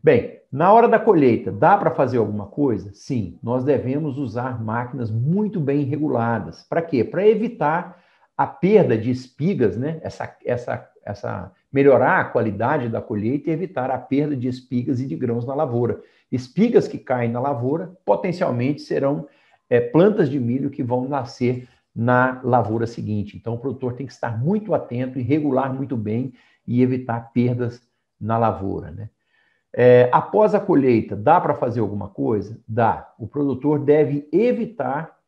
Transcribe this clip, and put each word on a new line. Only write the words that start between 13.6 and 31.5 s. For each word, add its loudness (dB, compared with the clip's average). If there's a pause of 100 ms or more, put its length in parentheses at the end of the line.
a -4
perda -2
de -4
espigas -4
e -6
de -6
grãos -4
na -8
lavoura. -2 (300)
Espigas 2
que -10
caem -2
na -4
lavoura, -2 (120)
potencialmente 0
serão, -2 (420)
é, 4
plantas 4
de -2
milho -2
que -8
vão -2
nascer -4 (260)
na 2
lavoura 0
seguinte. -8
Então, -10
o -8
produtor -6
tem -10
que -16
estar -6
muito -2
atento -4
e -4
regular 0
muito -6
bem -4 (340)
e 2
evitar -2
perdas -2 (360)
na -2
lavoura, -2
né? -14 (640)
É, 8
após 2
a 2
colheita, 2
dá 4
pra -2